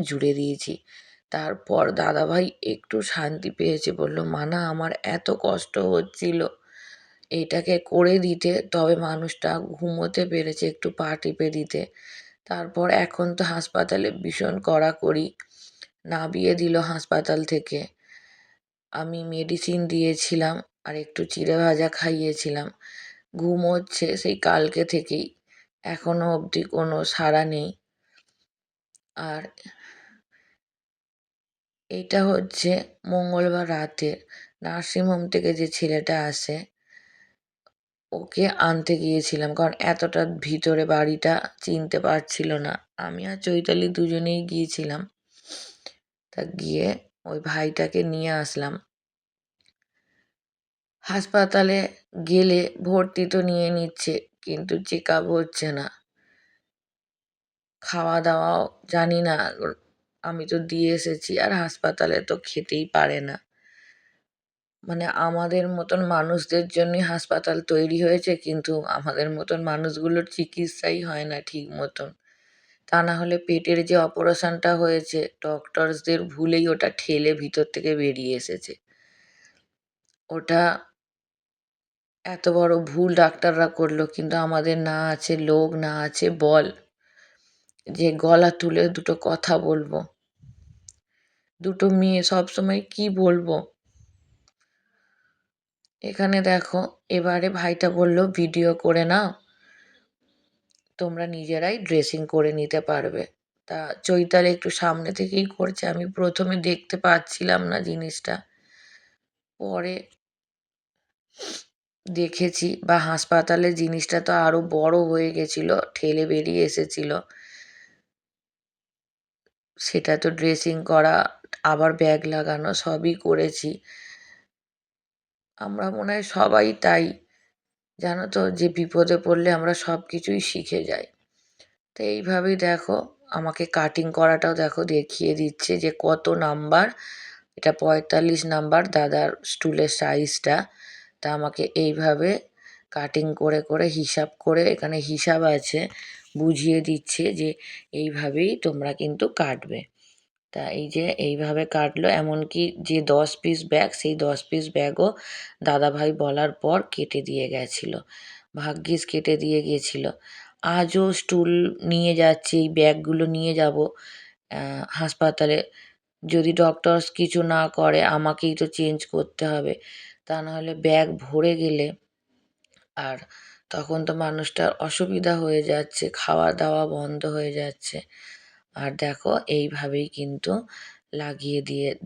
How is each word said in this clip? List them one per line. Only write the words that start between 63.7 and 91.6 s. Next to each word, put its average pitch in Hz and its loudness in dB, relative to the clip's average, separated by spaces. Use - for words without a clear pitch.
মানে, 170 -4
আমাদের 170 0
মতন 180 -2
মানুষদের 170 0
জন্যই 175 0
হাসপাতাল 165 -2
তৈরি 165 2
হয়েছে, 175 2
কিন্তু 156 -4
আমাদের 147 -2
মতন 160 -4
মানুষগুলোর 160 -2
চিকিৎসাই 170 -4
হয় 151 -6
না 151 -8
ঠিক 147 -12
মতন। 143 -8
তা 170 4
না 170 2
হলে 175 0
পেটের 170 2
যে 175 4
অপারেশনটা 170 2
হয়েছে, 165 0
ডক্টরসদের 156 -2
ভুলেই 165 0
ওটা 160 2
ঠেলে 151 2
ভিতর 147 -2
থেকে 151 -4
বেরিয়ে 131 -2
এসেছে। - -10
ওটা 165 2
এত 180 -2
বড় 170 6
ভুল 170 2
ডাক্তাররা 165 4
করলো, 156 0
কিন্তু 156 -4
আমাদের 160 0
না 160 0
আছে 156 -2
লোক, 156 4
না 151 -4
আছে 151 0
বল 156 6
যে 165 0
গলা 170 8
তুলে 170 2
দুটো 170 -2
কথা 165 0
বলবো। 156 -2